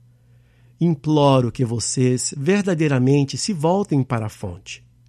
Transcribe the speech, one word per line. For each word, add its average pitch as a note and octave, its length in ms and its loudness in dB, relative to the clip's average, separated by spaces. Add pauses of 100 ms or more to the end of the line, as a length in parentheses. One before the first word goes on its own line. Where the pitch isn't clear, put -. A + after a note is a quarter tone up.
(800)
Imploro C#3+ 720 2
que - 120 -4
vocês B2 760 -2
verdadeiramente C#3+ 1000 0
se - 160 -4
voltem D#3+ 500 0
para A#2 220 -4
a G#2+ 40 -8
fonte, - 540 -14 (260)